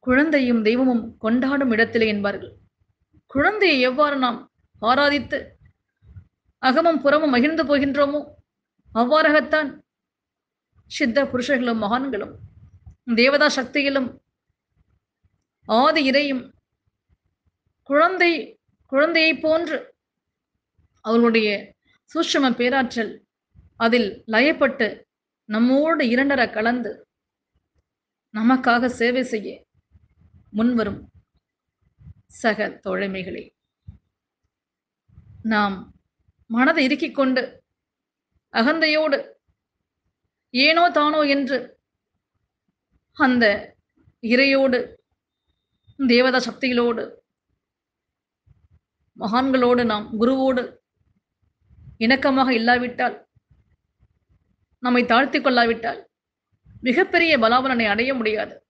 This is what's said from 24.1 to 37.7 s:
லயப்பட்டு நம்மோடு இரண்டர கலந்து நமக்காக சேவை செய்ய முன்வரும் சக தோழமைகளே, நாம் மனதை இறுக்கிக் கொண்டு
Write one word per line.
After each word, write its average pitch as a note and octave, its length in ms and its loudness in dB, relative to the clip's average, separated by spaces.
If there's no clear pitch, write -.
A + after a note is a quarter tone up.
லயப்பட்டு B3 600 0
நம்மோடு C4+ 580 2
இரண்டர C4 440 0
கலந்து A3+ 420 -4
நமக்காக A#3+ 560 2
சேவை B3 340 -2
செய்ய G#3 260 -8
முன்வரும் A3 500 -2
சக G#3 320 -4
தோழமைகளே, F#3+ 680 -8
நாம் G#3 320 0
மனதை C#4+ 340 2
இறுக்கிக் C4+ 340 -2
கொண்டு C4 240 0